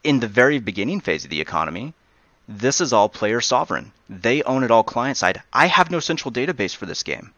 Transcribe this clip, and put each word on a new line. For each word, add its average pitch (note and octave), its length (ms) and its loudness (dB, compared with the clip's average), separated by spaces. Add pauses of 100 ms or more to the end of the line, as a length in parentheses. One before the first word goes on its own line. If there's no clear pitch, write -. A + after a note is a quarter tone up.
in C#3+ 160 4
the A#2 80 0
very B2+ 320 4
beginning G#2+ 400 -4
phase D#2+ 240 -4
of D2+ 60 -16
the D2+ 120 -4
economy, E2 520 -4 (540)
this A2+ 340 -2
is C#3 100 0
all G#2 160 6
player A2 320 -2
sovereign. A#2 520 -2 (180)
They A2+ 340 0
own C3 200 0
it A#2 80 2
all A2+ 120 6
client B2+ 340 -2
side. F#2+ 240 0 (120)
I D3 140 4
have F3 240 2
no E3+ 80 -2
central D3+ 320 -4
database B2 440 -4
for G2+ 100 -12
this - 180 -8
game. - 340 -8